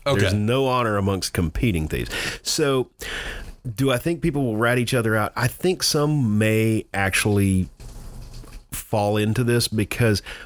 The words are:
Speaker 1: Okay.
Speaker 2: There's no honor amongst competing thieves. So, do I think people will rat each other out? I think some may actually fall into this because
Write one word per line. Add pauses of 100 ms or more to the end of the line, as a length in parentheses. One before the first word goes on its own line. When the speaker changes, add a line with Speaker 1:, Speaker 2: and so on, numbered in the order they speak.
Speaker 1:
Okay.
Speaker 2:
There's
no
honor
amongst
competing
thieves. (320)
So, (840)
do
I
think
people
will
rat
each
other
out?
I
think
some
may
actually (1000)
fall
into
this
because (240)